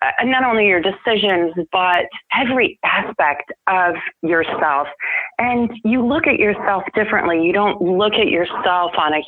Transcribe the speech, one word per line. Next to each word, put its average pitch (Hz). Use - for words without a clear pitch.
uh, -
not 262
only 220
your 180
decisions, 196
but 180
every 247
aspect 190
of 180
yourself. 160
And 240
you 233
look 302
at 277
yourself 202
differently. 196
You 175
don't 202
look 185
at 214
yourself 175
on 156
a 156